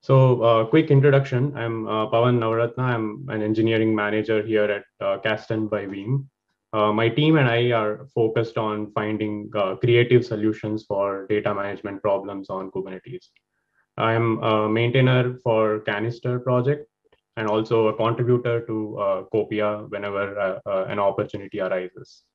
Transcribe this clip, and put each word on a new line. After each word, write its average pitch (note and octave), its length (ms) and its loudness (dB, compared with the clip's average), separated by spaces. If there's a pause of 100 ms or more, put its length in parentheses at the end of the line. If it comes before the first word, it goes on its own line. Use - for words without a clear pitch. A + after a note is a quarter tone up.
So, C3 380 6
uh, A2+ 220 4
quick D#3 260 4
introduction. C#3 640 4
I'm, A2+ 320 -4
uh, G#2+ 240 -2
Pawan A#2+ 260 4
Navaratna. A#2 560 -2
I'm A2 360 -6
an G#2+ 120 -4
engineering A2 540 2
manager G#2+ 480 0
here G#2+ 340 2
at, G2 60 -10 (160)
uh, G2 200 -2
Kasten A2 500 -4
by G2+ 160 -4
Veeam. G#2 400 -4 (480)
Uh, G#2+ 180 2
my A2+ 160 2
team D#3 300 4
and C3+ 100 4
I A#2+ 240 2
are G#2+ 420 -2
focused A2+ 440 0
on G#2+ 340 -4
finding, G#2+ 640 -4
uh, F#2+ 220 -2
creative A#2+ 480 4
solutions G#2+ 580 -2
for G2 460 -4
data G#2 260 0
management G2 460 -8
problems G2 480 -4
on F#2+ 220 -8
Kubernetes. F#2+ 580 -12 (680)
I'm A2+ 480 0
a A2 240 2
maintainer B2+ 720 2
for A2 380 2
Canister A#2 600 -4
project B2+ 440 0 (520)
and A2 100 -4
also A2 400 2
a G#2+ 80 0
contributor A#2 720 0
to, G#2+ 320 -6
uh, G2 240 0 (100)
Copia G#2 560 -2
whenever, G2+ 480 -6
uh, G2 220 -2 (100)
uh, F#2+ 200 -2
an G#2 100 -4
opportunity G2+ 600 -2
arises. F#2 640 -6 (120)